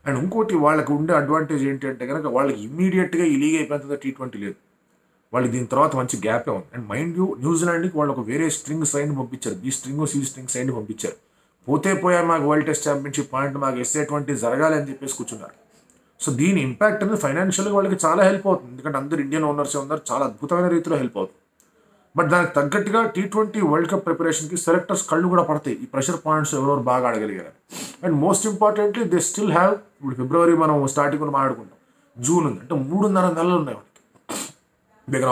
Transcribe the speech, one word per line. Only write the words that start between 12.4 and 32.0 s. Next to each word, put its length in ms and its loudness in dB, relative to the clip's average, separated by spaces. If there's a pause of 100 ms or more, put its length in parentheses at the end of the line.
World 220 2
Test 220 -2
Championship 460 -4
point 240 -2
మాకు 200 -2
ఎస్ఏ 260 -2
ట్వంటీ 320 -2
జరగాలి 400 2
అని 140 -2
చెప్పేసి 240 -10
కూర్చున్నారు. 540 -12 (540)
So 120 -2
దీని 280 2
impact 420 0
అనేది 180 0
ఫైనాన్షియల్‌గా 540 0
వాళ్ళకి 300 0
చాలా 180 4
help 240 2
అవుతుంది. 240 0
ఎందుకంటే 260 -6
అందరు 240 -2
Indian 220 0
ఓనర్సే 340 -2
ఉన్నారు, 240 -4 (100)
చాలా 140 0
అద్భుతమైన 420 -2
రీతిలో 280 0
help 220 -4
అవుతుంది. 240 -6 (760)
But 120 2
దానికి 240 2
తగ్గట్టుగా 520 2
టీ 160 -2
twenty 400 -2
World 300 2
Cup 140 -2
ప్రిపరేషన్‌కి 520 -2
selectors 520 0
కళ్ళు 180 2
కూడా 160 4
పడతాయి, 320 -2
ఈ 100 -10
pressure 300 -2 (100)
points 300 0
ఎవరెవరు 240 2
బాగా 280 2
ఆడగలిగారని. 500 -4 (460)
And 100 2 (120)
most 260 4
importantly, 600 2
they 100 4 (100)
still 260 0
have, 160 4 (240)
ఇప్పుడు 180 -6
ఫిబ్రవరి 420 4
మనం 300 4
starting 320 0
కూడా 120 -2
మాట్లాడుకుంటాం, 460 -2 (460)